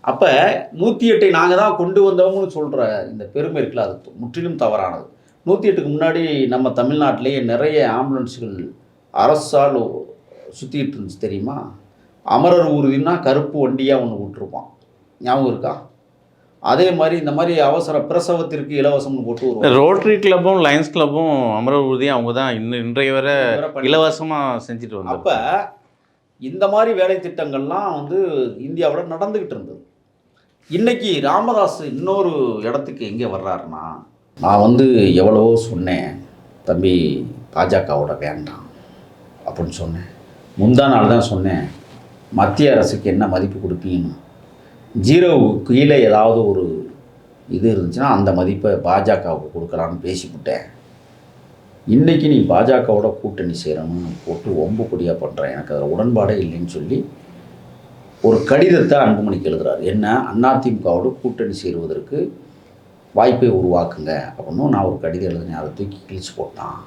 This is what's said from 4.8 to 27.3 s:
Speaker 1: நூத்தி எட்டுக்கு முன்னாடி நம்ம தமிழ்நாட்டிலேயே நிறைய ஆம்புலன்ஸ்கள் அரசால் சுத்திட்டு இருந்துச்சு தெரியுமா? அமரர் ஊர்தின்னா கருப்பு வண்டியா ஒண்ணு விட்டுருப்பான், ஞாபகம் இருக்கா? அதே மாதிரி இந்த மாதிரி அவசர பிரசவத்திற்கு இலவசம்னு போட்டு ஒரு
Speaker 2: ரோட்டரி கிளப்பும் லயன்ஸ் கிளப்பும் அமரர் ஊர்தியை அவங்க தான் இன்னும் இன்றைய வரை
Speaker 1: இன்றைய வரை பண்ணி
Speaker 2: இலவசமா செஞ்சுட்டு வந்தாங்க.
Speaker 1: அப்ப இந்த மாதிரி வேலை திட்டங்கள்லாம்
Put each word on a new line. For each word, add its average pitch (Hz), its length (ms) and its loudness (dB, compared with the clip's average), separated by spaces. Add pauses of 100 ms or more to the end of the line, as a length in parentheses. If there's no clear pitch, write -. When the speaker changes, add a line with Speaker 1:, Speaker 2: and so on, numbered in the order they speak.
Speaker 1:
நூத்தி 190 240 2
எட்டுக்கு 156 220 -2
முன்னாடி 165 300 0 (260)
நம்ம 127 220 0
தமிழ்நாட்டிலேயே 131 760 0
நிறைய 139 340 0 (140)
ஆம்புலன்ஸ்கள் 123 600 -6 (600)
அரசால் 139 680 2 (760)
சுத்திட்டு 135 360 -6
இருந்துச்சு 98 300 -12
தெரியுமா? 104 340 -6 (680)
அமரர் 165 500 4
ஊர்தின்னா 139 440 2
கருப்பு 143 400 0
வண்டியா 131 440 0
ஒண்ணு 107 180 -6
விட்டுருப்பான், - 480 -12 (500)
ஞாபகம் 127 320 0
இருக்கா? - 220 -6 (880)
அதே 147 280 4
மாதிரி 160 280 2
இந்த 147 140 -4
மாதிரி 170 280 0
அவசர 156 380 2
பிரசவத்திற்கு 160 800 -2
இலவசம்னு 139 460 0
போட்டு 117 240 -4
ஒரு 117 260 0
Speaker 2:
ரோட்டரி 190 440 4
கிளப்பும் 190 460 4
லயன்ஸ் 147 300 2
கிளப்பும் 156 400 0 (220)
அமரர் 135 320 2
ஊர்தியை 131 260 0
அவங்க 120 180 -2
தான் 131 220 -2
இன்னும் 117 320 -6
இன்றைய 135 260 -2
வரை 135 220 0
Speaker 1:
இன்றைய 123 240 0
வரை - 140 -4
பண்ணி 135 160 -4
Speaker 2:
இலவசமா 156 500 2 (280)
செஞ்சுட்டு 113 320 -12
வந்தாங்க. 95 200 -8
Speaker 1:
அப்ப 175 120 -2 (1120)
இந்த 170 260 -4
மாதிரி 220 320 2
வேலை 185 160 2
திட்டங்கள்லாம் 165 800 -6